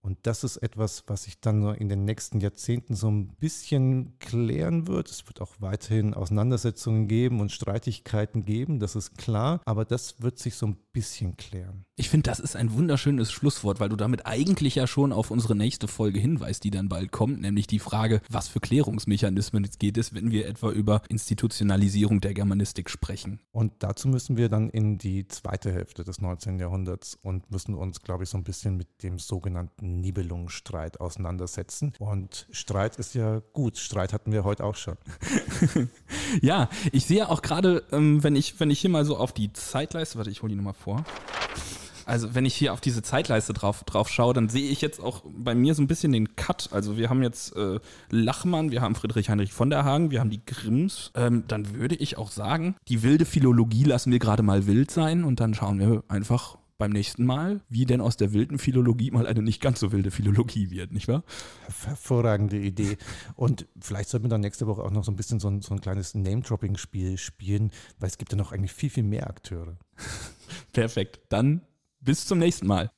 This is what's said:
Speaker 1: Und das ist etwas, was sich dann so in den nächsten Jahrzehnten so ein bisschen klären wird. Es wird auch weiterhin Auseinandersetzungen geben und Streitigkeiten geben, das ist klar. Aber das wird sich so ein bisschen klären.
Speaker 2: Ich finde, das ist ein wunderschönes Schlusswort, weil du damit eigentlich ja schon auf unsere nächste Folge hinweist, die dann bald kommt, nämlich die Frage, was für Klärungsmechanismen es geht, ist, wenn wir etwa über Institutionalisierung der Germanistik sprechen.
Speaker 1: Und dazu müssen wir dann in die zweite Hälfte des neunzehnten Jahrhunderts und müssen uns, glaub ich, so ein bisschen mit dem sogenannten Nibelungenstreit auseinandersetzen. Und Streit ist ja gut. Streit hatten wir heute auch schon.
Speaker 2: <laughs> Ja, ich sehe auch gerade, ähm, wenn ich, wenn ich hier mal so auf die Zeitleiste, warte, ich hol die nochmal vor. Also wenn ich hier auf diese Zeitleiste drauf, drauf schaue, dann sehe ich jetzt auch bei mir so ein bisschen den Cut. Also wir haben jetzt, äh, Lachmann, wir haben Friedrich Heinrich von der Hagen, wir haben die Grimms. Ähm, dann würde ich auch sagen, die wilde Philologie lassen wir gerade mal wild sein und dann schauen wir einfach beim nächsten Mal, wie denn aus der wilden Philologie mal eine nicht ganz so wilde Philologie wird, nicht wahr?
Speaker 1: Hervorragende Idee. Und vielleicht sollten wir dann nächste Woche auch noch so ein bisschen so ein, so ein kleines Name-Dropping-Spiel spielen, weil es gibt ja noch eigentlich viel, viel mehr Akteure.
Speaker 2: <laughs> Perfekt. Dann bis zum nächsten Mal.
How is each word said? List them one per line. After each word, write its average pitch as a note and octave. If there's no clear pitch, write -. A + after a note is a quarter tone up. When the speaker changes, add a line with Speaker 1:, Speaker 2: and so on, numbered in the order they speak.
Speaker 1:
Und F#2+
das A#2
ist -
etwas, A2
was G2+
sich -
dann G#2
so G#2
in G#2
den G2
nächsten G#2+
Jahrzehnten A2+
so G#2+
ein G#2
bisschen C3
klären D#3
wird. F3+
Es -
wird -
auch -
weiterhin G#2
Auseinandersetzungen G#2+
geben A#2+
und G#2
Streitigkeiten G#2+
geben, A#2+
das G2+
ist -
klar. B2
Aber A2
das -
wird A#2+
sich -
so A#2
ein G2
bisschen G#2
klären. F#2+
Speaker 2:
Ich -
finde, D3+
das B2
ist -
ein A2+
wunderschönes C#3
Schlusswort, G#2
weil G2+
du G#2+
damit G#2+
eigentlich C#3+
ja C3
schon C#3
auf -
unsere A2+
nächste G#2
Folge G#2+
hinweist, B2
die G#2
dann G2
bald F2+
kommt, B2+
nämlich G2+
die G#2+
Frage, A2
was -
für -
Klärungsmechanismen G#2
es -
geht, G2+
ist, A#2
wenn G#2+
wir G#2+
etwa G#2+
über G#2
Institutionalisierung G#2
der G2+
Germanistik G2
sprechen. -
Speaker 1:
Und A2
dazu G#2
müssen B2+
wir A#2
dann G#2+
in G#2+
die G2
zweite -
Hälfte F2+
des F#2
neunzehnten F2+
Jahrhunderts F2+
und F#2
müssen G2
uns, F#2
glaub F2+
ich, F#2
so G2
ein F2+
bisschen F#2
mit -
dem F#2
sogenannten F2+
Nibelungenstreit F2
auseinandersetzen. F2+
Und G2+
Streit G2
ist -
ja A2
gut. B2+
Streit F#2
hatten G#2+
wir G#2+
heute G2+
auch G#2
schon. -
Speaker 2:
<laughs> -
Ja, D3
ich C3+
sehe G#3
auch D#3+
gerade, F3+
ähm, D3
wenn D3
ich, -
wenn D#3
ich C#3+
hier F#3+
mal D#3
so D3
auf A#2+
die G#2
Zeitleiste, -
warte, G#2+
ich G#2
hol A2
die G#2
nochmal G2+
vor. A2+
Also A#2
wenn B2+
ich B2+
hier C#3
auf B2
diese A#2
Zeitleiste A#2+
drauf, -
drauf -
schaue, B2
dann A2+
sehe C3+
ich C3+
jetzt D3
auch F#2+
bei A#2+
mir C3
so D3
ein C3+
bisschen D#3
den A2
Cut. -
Also G#2
wir A#2
haben C3
jetzt, -
äh, G2
Lachmann, D#3
wir B2
haben A2
Friedrich A2
Heinrich G2+
von B2+
der C#3+
Hagen, D3
wir B2
haben A2+
die G#2
Grimms. -
Ähm, A#2+
dann G#2
würde C3
ich -
auch G#2
sagen, D#3+
die A#2
wilde D3
Philologie A#2+
lassen B2
wir B2
gerade G#2+
mal G2
wild A2+
sein E3+
und B2+
dann A2
schauen G2+
wir G#2+
einfach G#2
beim G#2
nächsten G#2
Mal, D#3+
wie A#2+
denn B2
aus A2+
der G2+
wilden A2+
Philologie B2
mal A#2
eine A2+
nicht A2
ganz C3+
so G#2
wilde G2
Philologie G#2
wird, F2+
nicht G#2+
wahr? C3+
Speaker 1:
Hervorragende G#2+
Idee. G2+
Und B2+
vielleicht G2+
sollten A2+
wir A#2+
dann A2+
nächste G2+
Woche G#2
auch -
noch G2+
so G#2+
ein F#2+
bisschen G#2
so G2+
ein, G2+
so -
ein F#2+
kleines F#2+
Name-Dropping-Spiel G2
spielen, G2+
weil G2
es -
gibt -
ja G2+
noch G2
eigentlich G2
viel, C#3+
viel A#2
mehr G#2
Akteure. E2+
Speaker 2:
<laughs> -
Perfekt. A2+
Dann C#3
bis C3+
zum F#3
nächsten E3
Mal. G2